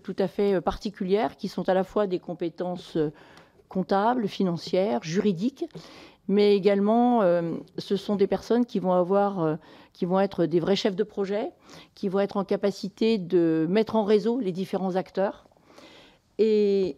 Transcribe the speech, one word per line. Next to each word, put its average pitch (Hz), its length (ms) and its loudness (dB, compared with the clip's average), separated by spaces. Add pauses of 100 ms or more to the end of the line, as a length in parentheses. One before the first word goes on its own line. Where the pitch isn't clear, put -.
tout 190 160 -10
à 190 80 2
fait, 202 260 0
euh, 175 80 0
particulières, 202 760 -2
qui 202 100 -6
sont 180 200 -6
à 190 60 4
la 185 100 2
fois 208 220 -2
des 180 140 -2
compétences, 175 760 -8
euh, 156 160 0 (560)
comptables, 202 600 0
financières, 190 760 -2
juridiques, 190 640 -2 (640)
mais 208 280 4
également, 208 680 2
euh, 170 320 0 (240)
ce - 160 -4
sont 202 200 -2
des 190 120 2
personnes 226 400 0
qui - 100 -4
vont 185 140 0
avoir, 196 480 2
euh, 160 160 0 (380)
qui - 120 -6
vont 185 140 2
être 196 260 0
des 165 140 2
vrais 175 160 0
chefs 196 200 0
de 208 80 0
projet, 202 480 -6 (440)
qui 202 140 -4
vont 190 100 0
être 202 180 -2
en 190 80 -2
capacité 208 720 0
de 170 500 2
mettre 214 280 0
en 220 80 2
réseau 214 360 2
les 190 120 -4
différents 180 440 -4
acteurs. 190 520 -4 (920)
Et, 202 600 2